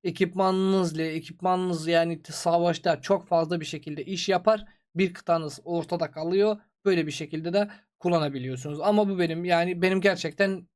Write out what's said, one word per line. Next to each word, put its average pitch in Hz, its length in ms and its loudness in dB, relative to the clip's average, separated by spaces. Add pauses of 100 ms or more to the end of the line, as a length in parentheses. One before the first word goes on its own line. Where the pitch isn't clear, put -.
ekipmanınızla, 185 960 0
ekipmanınız 170 840 -2
yani 165 340 2 (100)
savaşta 170 680 0
çok 196 280 0
fazla 165 320 0
bir 151 60 -10
şekilde 151 380 -10
iş 180 240 -6
yapar. 208 360 2 (300)
Bir 180 200 0
kıtanız 160 500 -2
ortada 170 460 -4
kalıyor. 196 460 0 (280)
Böyle 180 220 2
bir 147 60 -6
şekilde 160 400 -6
de 202 160 0 (300)
kullanabiliyorsunuz. 147 800 -2
Ama 208 280 4
bu 190 100 -2
benim 170 260 0
yani 175 380 2
benim 190 180 4
gerçekten 190 760 0